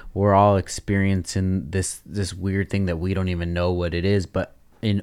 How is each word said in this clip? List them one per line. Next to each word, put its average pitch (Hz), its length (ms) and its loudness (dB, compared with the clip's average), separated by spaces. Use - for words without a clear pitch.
we're 101 200 4
all 101 240 6
experiencing 95 1120 -2
this, 92 340 -4
this 92 300 -6
weird 95 360 -2
thing 98 160 0
that 85 120 -2
we 92 160 -2
don't 92 140 -2
even 87 260 -2
know 87 180 0
what 87 220 -2
it 87 100 -2
is. 98 220 2
But - 280 -6
in 101 200 0